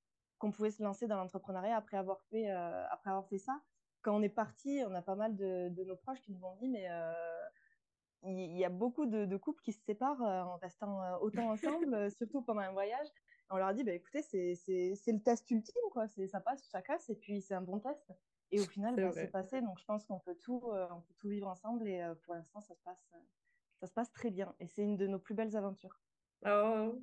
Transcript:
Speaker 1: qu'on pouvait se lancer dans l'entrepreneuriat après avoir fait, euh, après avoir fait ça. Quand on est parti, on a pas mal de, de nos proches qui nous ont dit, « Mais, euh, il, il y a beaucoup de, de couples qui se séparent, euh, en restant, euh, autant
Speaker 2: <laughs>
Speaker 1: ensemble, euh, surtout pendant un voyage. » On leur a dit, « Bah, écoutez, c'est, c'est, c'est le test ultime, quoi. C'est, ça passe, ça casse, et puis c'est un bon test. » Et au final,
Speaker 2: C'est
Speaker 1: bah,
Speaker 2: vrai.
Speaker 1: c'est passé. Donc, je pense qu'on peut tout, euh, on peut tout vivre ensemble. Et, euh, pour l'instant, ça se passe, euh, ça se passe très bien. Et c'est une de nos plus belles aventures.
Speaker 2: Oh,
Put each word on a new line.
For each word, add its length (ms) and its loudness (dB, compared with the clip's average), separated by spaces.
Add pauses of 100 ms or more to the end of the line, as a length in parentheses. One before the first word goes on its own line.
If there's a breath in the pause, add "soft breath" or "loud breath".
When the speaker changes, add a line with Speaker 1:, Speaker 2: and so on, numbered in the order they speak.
(400)
Speaker 1:
qu'on 120 2
pouvait 200 2
se 100 -12
lancer 260 0
dans 100 2
l'entrepreneuriat 580 -2
après 220 -2
avoir 340 -2
fait, 180 0
euh, 400 -2
après 220 -4
avoir 160 0
fait 100 -2
ça. 240 -4 (420)
Quand 120 4
on 80 6
est 60 4
parti, 580 0
on 80 -4
a 80 -2
pas 100 -2
mal 220 0
de, 340 0
de 140 -4
nos 120 -4
proches 260 -8
qui 100 -12
nous 120 -10
ont 120 -8
dit, « 140 -4
Mais, 200 0
euh, 240 -2 (1120 soft breath)
il, 160 -2
il 180 -4
y 80 4
a 40 2
beaucoup 360 0
de, 200 2
de 120 0
couples 240 -4
qui 120 -2
se 100 -16
séparent, 400 0
euh, 180 2
en 160 -6
restant, 460 -6
euh, 180 -2
autant 300 2 (100)
Speaker 2:
<laughs> 260 2
Speaker 1:
ensemble, 60 4
euh, 160 2
surtout 320 -4
pendant 200 0
un 100 -2
voyage. » 340 0 (460 soft breath)
On 60 2
leur 100 4
a 80 4
dit, « 100 0
Bah, 60 2
écoutez, 320 -2
c'est, 320 0
c'est, 400 2
c'est 160 2
le 100 2
test 300 4
ultime, 240 2 (160)
quoi. 160 0
C'est, 180 -4
ça 140 -4
passe, 280 -2
ça 140 -6
casse, 300 -4
et 40 -2
puis 260 -4
c'est 120 -6
un 80 0
bon 180 -4
test. » 320 -6 (400)
Et 80 6
au 60 4
final, 300 0
Speaker 2:
C'est 80 4
Speaker 1:
bah, 80 4
Speaker 2:
vrai. 100 -2
Speaker 1:
c'est 100 -4
passé. 300 -2
Donc, 160 -2
je 80 -20
pense 200 -2
qu'on 140 -6
peut 160 -6
tout, 280 -4 (100)
euh, 180 0
on 100 -12
peut 180 -20
tout 100 -4
vivre 180 -2
ensemble. 400 -2
Et, 140 0
euh, 140 -4 (100)
pour 80 -8
l'instant, 260 -10
ça 140 -16
se 80 -20
passe, 320 -14
euh, 60 -20 (600)
ça 60 -6
se 80 -12
passe 180 0
très 200 -2
bien. 280 -4
Et 80 -8
c'est 140 -4
une 160 4
de 80 4
nos 140 0
plus 160 -6
belles 200 0
aventures. 460 -4 (460)
Speaker 2:
Oh, 560 4